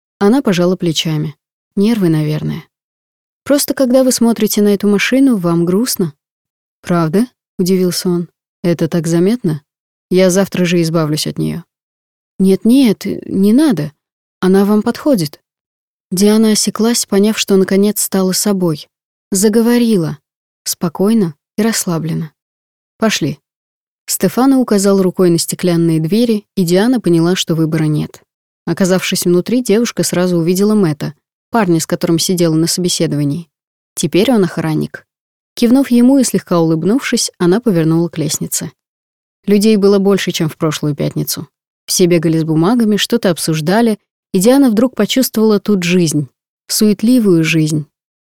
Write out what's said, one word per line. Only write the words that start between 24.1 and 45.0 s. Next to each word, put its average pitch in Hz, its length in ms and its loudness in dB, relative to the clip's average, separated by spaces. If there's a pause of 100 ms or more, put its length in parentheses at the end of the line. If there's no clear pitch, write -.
указал 202 420 2
рукой 185 280 2
на 170 80 2
стеклянные 165 640 0
двери, 208 460 0 (100)
и 190 80 0
Диана 202 360 2
поняла, 170 360 2
что - 200 -2
выбора 160 300 0
нет. 151 360 -4 (440)
Оказавшись 180 600 -2
внутри, 180 380 0
девушка 220 400 0
сразу 180 340 -2
увидела 185 380 0
Мэтта, 156 380 -2 (380)
парня, 175 280 0
с 156 60 -6
которым 170 340 -2
сидела 170 360 0
на 160 120 0
собеседовании. 160 840 -4 (460)
Теперь 180 360 0
он 214 120 2
охранник. 156 600 -4 (500)
Кивнув 254 340 2
ему 247 300 4
и 254 40 2
слегка - 360 -2
улыбнувшись, 165 800 -2
она 180 220 2
повернула 170 500 0
к - 80 -18
лестнице. 160 540 -6 (720)
Людей 208 320 2
было 196 220 2
больше, 190 320 0
чем 165 180 -4
в - 80 -14
прошлую 151 380 -4
пятницу. 151 520 -6 (380)
Все 190 220 2
бегали 165 320 2
с 160 40 0
бумагами, 202 540 2
что-то 233 320 -2
обсуждали, 180 720 0 (340)
и 196 60 0
Диана 254 300 4
вдруг 240 260 0
почувствовала 220 640 0